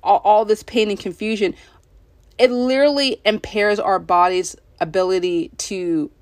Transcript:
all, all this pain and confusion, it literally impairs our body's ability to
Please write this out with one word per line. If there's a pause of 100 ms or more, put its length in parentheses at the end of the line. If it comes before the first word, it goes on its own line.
all,
all
this
pain
and
confusion, (800)
it
literally
impairs
our
body's (240)
ability
to (100)